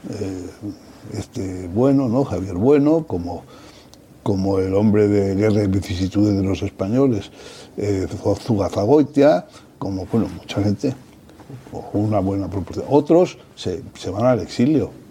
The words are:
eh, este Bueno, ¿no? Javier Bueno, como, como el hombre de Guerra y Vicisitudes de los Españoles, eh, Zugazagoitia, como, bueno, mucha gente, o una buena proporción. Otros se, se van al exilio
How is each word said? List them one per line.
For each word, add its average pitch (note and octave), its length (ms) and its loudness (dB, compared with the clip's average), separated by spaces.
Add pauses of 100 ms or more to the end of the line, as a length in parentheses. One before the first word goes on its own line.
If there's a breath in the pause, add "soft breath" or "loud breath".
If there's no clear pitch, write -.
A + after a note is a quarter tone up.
(100)
eh, F#2+ 360 -8 (640)
este F#2 560 -8
Bueno, C3 400 2
¿no? C3 160 0
Javier F#2+ 300 -6
Bueno, D3 520 2
como, F2 360 -6 (800 loud breath)
como G2 360 0
el F#2+ 160 0
hombre G#2 340 4
de G2 260 2
Guerra G#2 300 2
y - 20 2
Vicisitudes G2 720 0
de F#2+ 60 0
los F#2+ 200 -2
Españoles, G#2+ 680 0 (460 loud breath)
eh, G2 300 -2 (340)
Zugazagoitia, C3 1040 2 (320 loud breath)
como, F#2+ 280 -6
bueno, G#2+ 220 0
mucha F2 340 -6
gente, G#2 320 -2 (760)
o - 260 -8
una G#2+ 220 0
buena G2 280 -2
proporción. F2+ 400 -8
Otros D#3+ 500 4 (180)
se, - 260 -6 (160)
se F#2+ 120 -8
van A2+ 160 0
al B2 140 4
exilio C3 500 0 (200)